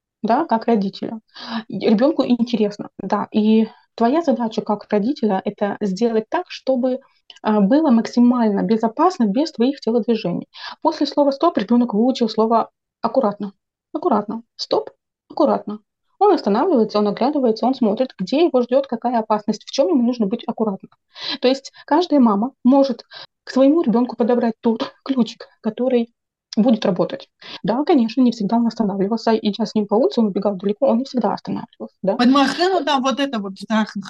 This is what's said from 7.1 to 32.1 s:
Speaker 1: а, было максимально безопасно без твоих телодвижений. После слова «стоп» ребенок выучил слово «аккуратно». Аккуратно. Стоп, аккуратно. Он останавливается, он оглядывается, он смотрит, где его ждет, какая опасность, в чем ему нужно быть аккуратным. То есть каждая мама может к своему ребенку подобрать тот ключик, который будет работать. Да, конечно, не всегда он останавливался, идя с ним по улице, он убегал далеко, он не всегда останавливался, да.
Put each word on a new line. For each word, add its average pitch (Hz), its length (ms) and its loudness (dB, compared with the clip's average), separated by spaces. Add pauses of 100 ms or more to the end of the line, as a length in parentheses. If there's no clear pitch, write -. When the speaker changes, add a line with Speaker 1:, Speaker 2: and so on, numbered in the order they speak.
Speaker 1:
а, 214 180 2
было 269 300 4
максимально 233 720 2
безопасно 226 640 0
без 247 260 0
твоих 262 280 -2
телодвижений. 220 680 -2 (340)
После 311 240 0
слова 285 260 2
«стоп» 330 260 0
ребенок 240 360 2
выучил 233 340 2
слово 226 420 0 (320)
«аккуратно». 220 500 -2 (420)
Аккуратно. 226 480 -2 (140)
Стоп, - 340 -4 (400)
аккуратно. 208 480 -2 (420)
Он 392 140 6
останавливается, 220 640 2
он 208 100 2
оглядывается, 233 580 0
он 262 80 0
смотрит, 233 440 -2
где 262 280 0
его 254 160 2
ждет, 247 240 0
какая 240 340 -4
опасность, 214 440 -2
в - 80 -20
чем 311 160 2
ему 294 140 2
нужно 233 240 0
быть 214 220 -6
аккуратным. 214 420 -6 (500)
То 247 80 2
есть 269 240 -2 (140)
каждая 294 340 2
мама 226 320 2 (120)
может 269 400 2 (400)
к - 80 -18
своему 277 300 4
ребенку 240 340 0
подобрать 233 440 0
тот 233 320 -2 (120)
ключик, 254 440 -4 (140)
который 240 460 -2 (480)
будет 226 300 2
работать. - 420 -2 (360)
Да, 233 200 0
конечно, 262 380 2
не 247 100 4
всегда 220 240 -2
он 233 100 2
останавливался, 208 720 -2
идя 214 300 -2
с - 80 -6
ним 214 120 0
по 208 100 -2
улице, 277 240 2
он 220 80 4
убегал 196 280 -2
далеко, 202 320 -2
он 226 100 2
не 262 60 -2
всегда 226 300 -2
останавливался, - 680 -10
да. 196 140 -2